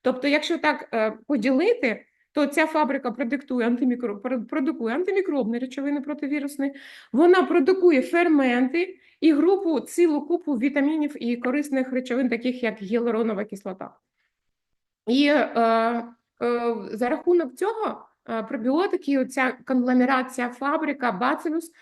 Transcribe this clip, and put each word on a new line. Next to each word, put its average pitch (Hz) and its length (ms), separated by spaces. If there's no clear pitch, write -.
Тобто, 254 260
якщо 294 300
так, 302 360
е, 220 200
поділити, 269 800
то 302 140
ця 311 220
фабрика 269 440
продиктує 247 560
антимікро-, 240 540
про-, 254 240
продукує 262 500
антимікробні 330 640
речовини 277 420
противірусні, 285 720
вона 349 300
продукує 339 580
ферменти 302 1000
і 320 120
групу, 330 460
цілу 320 420
купу 330 320
вітамінів 285 720
і 240 140
корисних 262 560
речовин, 254 360
таких 247 340
як 214 180
гіалуронова 220 640
кислота. 190 520
І, 269 200
е, 294 120
е, 233 1200
за 240 180
рахунок 311 460
цього, 440 500
е, 226 140
пробіотики, 277 760
оця 262 400
конгломерація, 254 840
фабрика, 285 640
бацилюс, 302 600